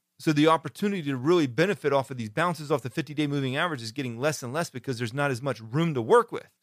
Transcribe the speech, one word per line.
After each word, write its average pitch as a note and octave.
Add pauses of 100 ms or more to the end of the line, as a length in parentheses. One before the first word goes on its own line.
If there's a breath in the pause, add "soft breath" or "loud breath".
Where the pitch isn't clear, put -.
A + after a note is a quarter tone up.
(200)
So D#3
the D3
opportunity E3
to C#3
really D3+
benefit D3+
off C#3
of B2+
these A2
bounces D#3
off C#3
the B2+
fifty-day D3+
moving C#3
average D#3
is A2
getting A#2+
less C#3+
and B2
less E3
because B2
there's A#2
not C#3+
as A#2
much B2
room D3
to B2
work A3+
with. - (140)